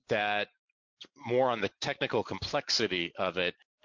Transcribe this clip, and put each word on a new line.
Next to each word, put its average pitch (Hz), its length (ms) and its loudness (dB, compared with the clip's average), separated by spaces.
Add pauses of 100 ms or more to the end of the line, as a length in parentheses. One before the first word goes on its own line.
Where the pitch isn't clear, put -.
that 104 400 0 (680)
more 123 340 2
on 117 100 0
the 98 100 0 (100)
technical 135 440 0
complexity 95 920 -2
of 92 220 -2
it 87 160 0 (300)